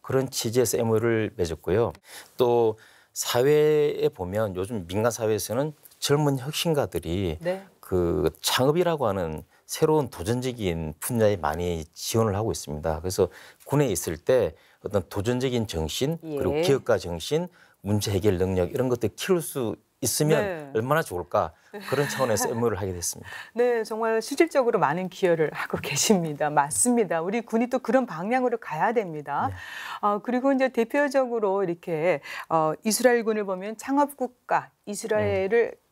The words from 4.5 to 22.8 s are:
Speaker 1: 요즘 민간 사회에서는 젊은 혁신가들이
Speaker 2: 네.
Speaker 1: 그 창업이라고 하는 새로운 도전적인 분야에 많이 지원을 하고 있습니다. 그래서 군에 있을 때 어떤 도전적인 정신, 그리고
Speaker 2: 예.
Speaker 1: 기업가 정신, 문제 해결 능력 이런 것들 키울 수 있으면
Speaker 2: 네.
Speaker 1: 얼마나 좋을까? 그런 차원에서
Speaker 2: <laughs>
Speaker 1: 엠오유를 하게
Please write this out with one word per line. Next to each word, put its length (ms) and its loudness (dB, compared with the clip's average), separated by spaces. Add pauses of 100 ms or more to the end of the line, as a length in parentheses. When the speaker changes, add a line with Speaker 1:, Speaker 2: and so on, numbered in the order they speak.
Speaker 1:
요즘 300 -4
민간 260 0
사회에서는 640 -2 (260)
젊은 400 2
혁신가들이 1000 -2
Speaker 2:
네. 260 -4 (140)
Speaker 1:
그 500 0 (120)
창업이라고 680 2
하는 360 -2 (220)
새로운 440 2
도전적인 920 -2
분야에 380 2
많이 560 -2
지원을 420 0
하고 160 -2
있습니다. 480 -4
그래서 300 2 (360)
군에 220 2
있을 300 -4
때 360 2 (300)
어떤 260 -2
도전적인 580 0
정신, 540 -2
그리고 360 -2
Speaker 2:
예. 40 0
Speaker 1:
기업가 360 4
정신, 500 -4 (340)
문제 300 0
해결 260 2
능력 340 0
이런 180 0
것들 260 0
키울 260 0
수 340 -4 (260)
있으면 420 2
Speaker 2:
네. 320 -8
Speaker 1:
얼마나 260 2
좋을까? 520 -2 (360)
그런 180 0
차원에서 420 0
Speaker 2:
<laughs> 20 -2
Speaker 1:
엠오유를 280 0
하게 140 -4